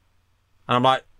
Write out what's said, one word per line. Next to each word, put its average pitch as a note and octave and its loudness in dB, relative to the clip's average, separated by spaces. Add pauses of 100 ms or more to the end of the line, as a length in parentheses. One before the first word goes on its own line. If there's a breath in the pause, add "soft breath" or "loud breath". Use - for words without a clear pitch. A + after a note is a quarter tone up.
(680)
And A#2+ -2
I'm B2 0
like, C3 0 (140)